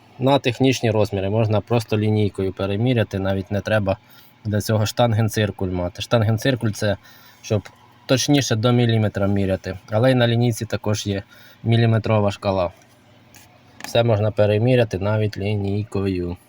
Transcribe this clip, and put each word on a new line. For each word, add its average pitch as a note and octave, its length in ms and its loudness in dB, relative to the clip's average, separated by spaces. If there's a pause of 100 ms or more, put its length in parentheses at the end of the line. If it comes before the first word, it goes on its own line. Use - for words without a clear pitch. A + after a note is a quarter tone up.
(200)
на C3 200 2
технічні B2+ 520 2
розміри. G2+ 380 0
Можна G#2+ 320 2
просто A2+ 360 -2
лінійкою G#2 560 0
переміряти, G#2 680 -2
навіть G2 320 -4
не G2+ 100 -2
треба G2+ 360 0 (480)
для G#2 160 -2
цього G#2+ 240 0
штангенциркуль G#2+ 840 0
мати. F2+ 320 -6
Штангенциркуль — A2+ 720 0
це G2+ 260 -4 (440)
щоб - 280 -4 (360)
точніше C3+ 500 0
до A#2 160 2
міліметра A2 560 2
міряти, F#2+ 500 -2 (140)
але A#2+ 200 2
й B2+ 40 2
на A#2+ 120 2
лінійці A#2 380 0
також G#2+ 420 -4
є G2 160 -4 (400)
міліметрова A2+ 680 2
шкала. F#2+ 400 -2 (1120)
Все A#2 180 0
можна G#2+ 280 2
переміряти G#2+ 680 2
навіть G#2+ 380 -2
лінійкою. G2 1000 -4 (120)